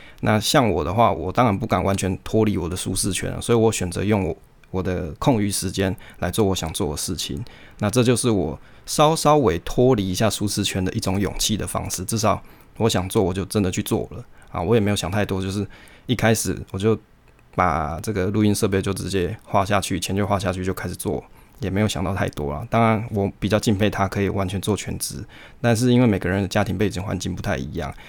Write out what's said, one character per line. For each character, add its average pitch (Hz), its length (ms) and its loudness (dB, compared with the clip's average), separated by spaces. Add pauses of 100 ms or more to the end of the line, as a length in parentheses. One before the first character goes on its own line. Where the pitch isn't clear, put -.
(220)
那 107 180 2
像 117 320 2
我 80 140 0
的 87 80 -4
话， 110 180 4
我 82 180 -4
当 117 160 2
然 101 140 2
不 113 80 -4
敢 90 160 0
完 95 140 2
全 92 260 -2
脱 110 220 2
离 101 120 0
我 85 120 -2
的 90 80 -4
舒 95 180 -4
适 101 160 -2
圈 90 220 -4
啊， 82 80 -8
所 117 120 2
以 117 40 6
我 110 120 6
选 98 220 -2
择 95 100 -4
用 98 240 2
我， 82 120 -4 (340)
我 92 100 -2
的 87 380 -4
空 - 220 2
余 101 100 0
时 95 180 -4
间 95 240 0 (260)
来 90 120 -2
做 107 140 2
我 95 100 2
想 80 160 -4
做 78 200 -4
的 76 60 -6
事 - 160 -6
情。 - 300 -6 (360)
那 104 100 0
这 123 120 4
就 120 140 4
是 120 140 0
我 85 300 0 (280)
稍 156 280 4
稍 151 220 4
微 90 220 2
脱 127 360 4
离 98 140 0
一 90 60 -2
下 110 140 2
舒 104 180 -2
适 101 160 -2
圈 95 200 -2
的 90 100 0
一 - 60 -4
种 95 200 0
勇 90 180 -2
气 107 200 0
的 - 100 -4
方 87 240 -4
式， 90 140 -6
至 113 120 0
少 101 240 2 (360)
我 110 120 2
想 92 200 0
做 113 120 2
我 92 120 2
就 92 120 -2
真 110 160 0
的 92 80 2
去 101 140 -2
做 - 280 -2
了 - 120 -14 (280)
啊， 90 100 -6
我 98 140 2
也 117 40 4
没 101 100 2
有 104 60 0
想 - 160 -4
太 101 140 0
多， 95 160 -2
就 95 100 -4
是 98 160 -4 (380)
一 120 100 -2
开 110 180 4
始 95 240 -2 (140)
我 95 80 -6
就 107 180 2 (560)
把 82 460 0
这 - 140 -6
个 92 140 0
录 107 160 2
音 104 120 4
设 104 120 0
备 95 140 2
就 98 120 -2
直 101 160 -6
接 95 340 -2
花 98 200 0
下 101 160 0
去， 92 200 -4
钱 95 160 -4
就 101 100 0
花 98 140 0
下 92 140 -2
去， 92 120 -6
就 92 80 0
开 - 140 -8
始 87 80 -8
做， 80 280 -4 (360)
也 92 100 -4
没 95 120 0
有 107 60 4
想 - 160 -2
到 95 120 -2
太 95 140 -2
多 73 220 -4
啦。 76 200 -6
当 113 100 4
然 113 300 2
我 98 180 0 (100)
比 107 100 0
较 107 100 2
敬 107 180 2
佩 104 120 2
他 98 180 0
可 101 140 -2
以 95 80 2
完 95 180 -2
全 95 140 -4
做 104 140 0
全 92 220 -6
职， - 260 -8 (380)
但 120 140 4
是 123 160 4
因 123 100 6
为 127 60 6
每 98 100 4
个 90 120 -2
人 98 120 2
的 92 60 0
家 104 160 0
庭 92 140 -4
背 101 120 2
景 87 140 -6
环 98 160 -4
境 90 160 -6
不 90 60 -8
太 90 160 -2
一 65 160 -8
样， 71 200 -6 (160)